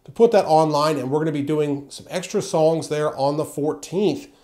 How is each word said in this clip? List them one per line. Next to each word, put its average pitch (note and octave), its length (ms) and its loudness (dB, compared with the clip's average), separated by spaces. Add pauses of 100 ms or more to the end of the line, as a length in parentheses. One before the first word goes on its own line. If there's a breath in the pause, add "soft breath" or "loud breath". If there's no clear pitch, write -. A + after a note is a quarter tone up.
to C#3 60 -18
put A3+ 200 4
that G3 140 4
online, D#3 520 2
and C3 140 -6
we're D3+ 80 0
gonna D#3+ 120 -2
be C#3+ 120 -2
doing D3 460 -2
some - 200 -18
extra F3+ 320 -4
songs D#3+ 480 0
there D3+ 260 -2
on C#3+ 220 0
the D3+ 80 -2
fourteenth. D3+ 840 -4 (160 soft breath)